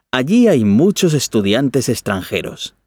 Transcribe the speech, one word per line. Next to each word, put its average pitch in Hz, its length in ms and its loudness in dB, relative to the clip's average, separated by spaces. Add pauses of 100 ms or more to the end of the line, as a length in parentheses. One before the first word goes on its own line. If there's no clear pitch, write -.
(100)
Allí 185 380 2
hay 139 160 2
muchos 156 480 2
estudiantes 123 800 -2
extranjeros. 92 840 -6 (120)